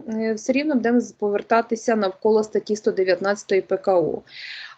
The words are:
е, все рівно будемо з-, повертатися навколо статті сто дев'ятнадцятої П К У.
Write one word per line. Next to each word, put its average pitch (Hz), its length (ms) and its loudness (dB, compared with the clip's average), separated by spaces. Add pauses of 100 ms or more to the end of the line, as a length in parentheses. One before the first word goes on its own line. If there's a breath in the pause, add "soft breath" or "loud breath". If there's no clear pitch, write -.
е, 220 260 -2
все 214 180 -2
рівно 294 220 0
будемо 240 260 2
з-, 196 120 -4
повертатися 220 840 0
навколо 214 480 2
статті 208 320 -2
сто 208 160 -2
дев'ятнадцятої 190 680 0
П 190 160 -2
К 190 220 2
У. 160 240 0 (560 loud breath)